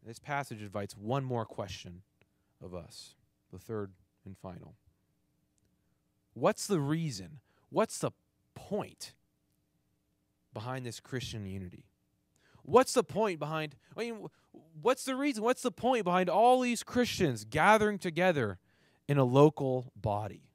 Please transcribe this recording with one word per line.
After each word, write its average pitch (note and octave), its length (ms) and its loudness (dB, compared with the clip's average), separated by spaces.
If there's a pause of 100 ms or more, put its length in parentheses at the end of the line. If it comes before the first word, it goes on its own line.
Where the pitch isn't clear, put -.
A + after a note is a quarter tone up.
This A2+ 140 -16
passage C#3+ 420 -6
invites G2+ 360 -8
one A#2+ 280 -2
more A#2+ 220 -4
question F#2+ 560 -12 (600)
of F2+ 120 -14
us, - 400 -16 (380)
the F#2 60 -16
third G#2 340 -8 (340)
and F#2+ 100 -16
final. F2 380 -16 (1600)
What's D#3+ 320 0
the F#3+ 140 2
reason? C#3+ 580 -4 (320)
What's G3+ 280 -2
the B2+ 120 -2 (440)
point - 600 -10 (1400)
behind B2+ 320 -8
this A#2 160 -10
Christian A#2 460 -8
unity? F#2+ 380 -12 (800)
What's A#3+ 280 4
the A#3+ 120 2
point F#3 340 -2
behind, D3+ 380 -6 (200)
I - 40 -8
mean, A3 260 -8 (560)
what's B3 220 0
the C4 100 -4
reason? C4 280 -2
What's A#3+ 200 0
the B3 80 0
point A#3 340 0
behind F3+ 240 4
all A#3 320 6
these A#3+ 220 0
Christians E3 640 0
gathering G3+ 540 4
together D#3 600 0 (500)
in C#3+ 80 4
a C3+ 80 8
local C3 720 6
body? G2+ 580 -4